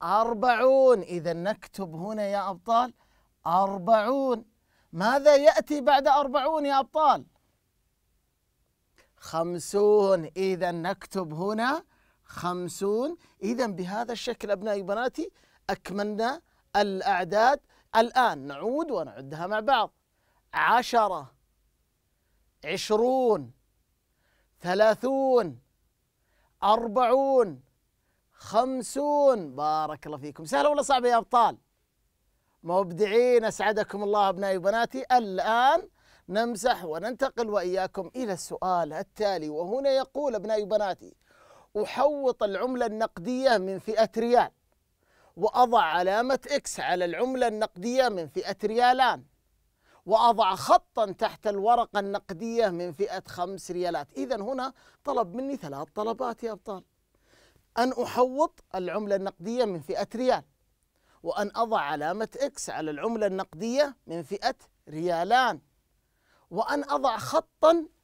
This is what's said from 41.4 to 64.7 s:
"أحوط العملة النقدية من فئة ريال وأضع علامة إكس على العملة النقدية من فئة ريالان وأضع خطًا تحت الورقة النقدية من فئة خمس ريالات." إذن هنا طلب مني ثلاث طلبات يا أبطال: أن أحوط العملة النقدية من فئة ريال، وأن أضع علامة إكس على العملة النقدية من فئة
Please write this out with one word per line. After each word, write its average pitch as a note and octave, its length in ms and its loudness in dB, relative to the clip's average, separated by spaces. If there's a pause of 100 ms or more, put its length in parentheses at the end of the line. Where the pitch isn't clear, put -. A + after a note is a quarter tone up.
"أحوط C4+ 600 0
العملة A#3 440 -2
النقدية A3+ 720 0
من F#3+ 200 -4
فئة G#3+ 380 0
ريال A#3 340 4 (880)
وأضع A3+ 460 4
علامة F#3+ 640 0
إكس - 340 -4
على F3 240 -2
العملة A#3+ 440 0
النقدية A3 600 -4
من F3 200 -6
فئة F#3 360 -8
ريالان A#3 600 2 (800)
وأضع G#3+ 480 4
خطًا A3 580 0
تحت - 340 -6
الورقة G#3 540 2
النقدية G3+ 680 -2
من F3 240 -6
فئة F#3 360 -6
خمس F3+ 420 -8
ريالات." F3 460 -4
إذن B3+ 240 -4
هنا B3+ 320 -8 (320)
طلب A#3 300 -2
مني C4+ 220 -6
ثلاث C#3+ 380 -12
طلبات A3+ 480 -6
يا A3+ 100 -8
أبطال: F#3+ 320 -14 (920)
أن B3+ 140 2
أحوط B3+ 720 -2 (100)
العملة F#3+ 420 -4
النقدية G3 480 -4
من F#3 160 -4
فئة F#3 340 -6
ريال، A#3 280 0 (800)
وأن G3 340 -4
أضع A3 240 0
علامة D#3 560 -4
إكس - 340 -6
على D3+ 200 -6
العملة G#3+ 360 -4
النقدية A3 720 -4 (100)
من E3 160 -8
فئة G#3 320 -6 (340)